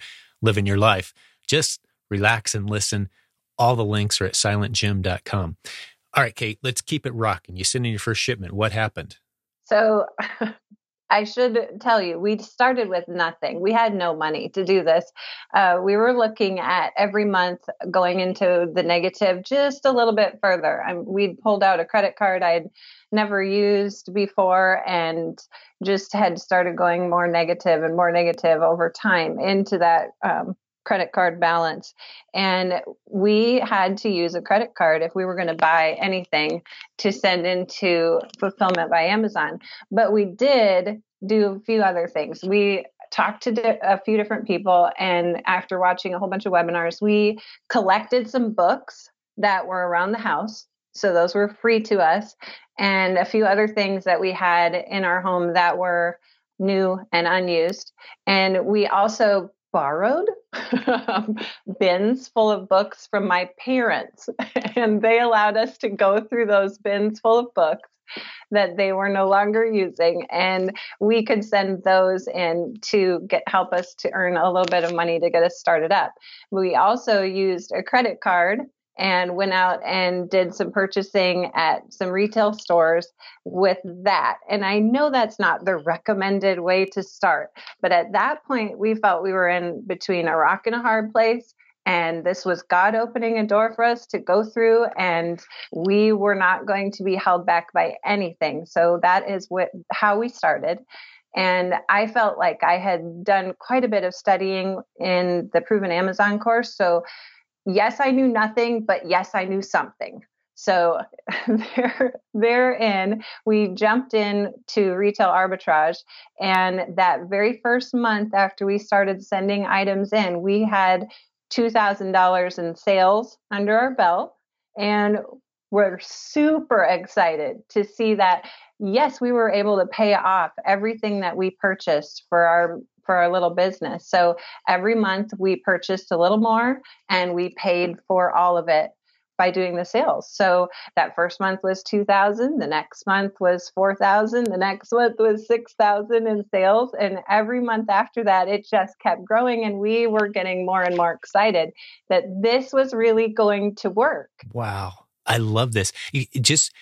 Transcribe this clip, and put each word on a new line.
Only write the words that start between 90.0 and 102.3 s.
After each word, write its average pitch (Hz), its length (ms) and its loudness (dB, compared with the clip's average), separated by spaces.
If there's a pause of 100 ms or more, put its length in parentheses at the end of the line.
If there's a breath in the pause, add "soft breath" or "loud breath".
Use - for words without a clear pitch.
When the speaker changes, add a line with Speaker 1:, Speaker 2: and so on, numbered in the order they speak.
Speaker 2:
a 160 80 0
rock 160 300 0
and 226 100 -2
a 240 40 -4
hard 220 300 0
place. 226 440 0 (320 soft breath)
And 170 380 -2
this 185 220 -4
was 180 160 -2
God 190 320 2
opening 226 420 -2
a 214 100 -2
door 214 280 2
for 233 100 0
us 240 220 0
to 202 120 -6
go 196 240 2
through, 226 440 2 (100)
and 170 420 -2 (320 loud breath)
we 202 420 2
were 202 220 2
not 185 300 0
going 196 280 -4
to 196 100 -12
be 190 120 0
held 180 300 0
back 170 300 0
by 165 220 0 (100)
anything. 170 580 -4
So 170 380 2
that 180 260 2
is 190 220 -6
what, 180 180 -2 (240)
how 208 260 2
we 240 120 -4
started. 160 480 -2 (580 loud breath)
And 180 380 0 (160)
I 202 160 0
felt 220 320 -2